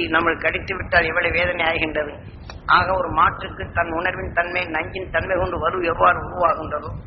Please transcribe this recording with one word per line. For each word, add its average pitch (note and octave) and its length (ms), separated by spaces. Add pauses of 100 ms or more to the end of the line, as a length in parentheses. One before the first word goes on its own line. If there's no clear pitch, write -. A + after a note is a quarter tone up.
நம்மை E3 280
கடித்துவிட்டால் F3 760
எவ்வளவு E3 260
வேதனை F3 300
ஆகின்றது. D#3 480 (560)
ஆக F3 240
ஒரு F3+ 180
மாற்றுக்கு F#3+ 600
தன் E3+ 220
உணர்வின் F3+ 400
தன்மை F3 360
நஞ்சின் E3 420
தன்மை F3+ 260
கொண்டு F3 220
வலு F3 260
எவ்வாறு F3 360
உருவாகின்றதோ D#3 680 (160)